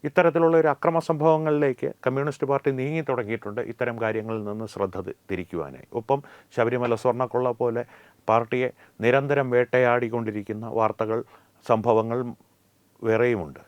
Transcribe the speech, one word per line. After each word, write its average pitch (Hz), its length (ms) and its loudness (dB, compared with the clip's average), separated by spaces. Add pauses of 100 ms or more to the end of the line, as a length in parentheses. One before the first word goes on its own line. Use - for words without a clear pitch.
ഇത്തരത്തിലുള്ള 165 540 4
ഒരു 156 120 4
അക്രമ 165 240 0 (100)
സംഭവങ്ങളിലേക്ക് 151 800 2 (160)
കമ്മ്യൂണിസ്റ്റ് 139 460 -2
പാർട്ടി 139 280 0
നീങ്ങി 151 320 -4
തുടങ്ങിയിട്ടുണ്ട് 110 500 -4 (120)
ഇത്തരം 120 320 -4
കാര്യങ്ങളിൽ 110 460 -4
നിന്ന് 107 240 -8
ശ്രദ്ധ 95 340 -4
തി-, - 100 -12 (120)
തിരിക്കുവാനായി. 80 580 -8 (120)
ഒപ്പം 139 200 -2 (340)
ശബരിമല 120 480 0
സ്വർണ്ണക്കൊള്ള 123 480 0 (100)
പോലെ 120 240 -2 (440)
പാർട്ടിയെ 117 420 2 (340)
നിരന്തരം 139 500 2
വേട്ടയാടിക്കൊണ്ടിരിക്കുന്ന 117 1120 0 (120)
വാർത്തകൾ, 110 420 0 (460)
സംഭവങ്ങൾ 113 520 2 (840)
വേറെയുമുണ്ട്. 110 640 0